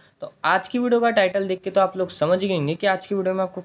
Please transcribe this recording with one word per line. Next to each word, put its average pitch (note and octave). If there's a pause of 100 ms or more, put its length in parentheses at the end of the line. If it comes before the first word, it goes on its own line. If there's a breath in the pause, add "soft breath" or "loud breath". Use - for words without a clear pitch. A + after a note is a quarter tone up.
(220 soft breath)
तो - (140)
आज F#3
की B3
वीडियो A#3+
का A#3
टाइटल G3
देख F#3
के F#3+
तो F#3+
आप F#3
लोग F3+
समझ E3+
गए F#3+
होंगे D#3
कि G3+
आज F#3+
की G3+
वीडियो F#3
में F#3+
आपको F#3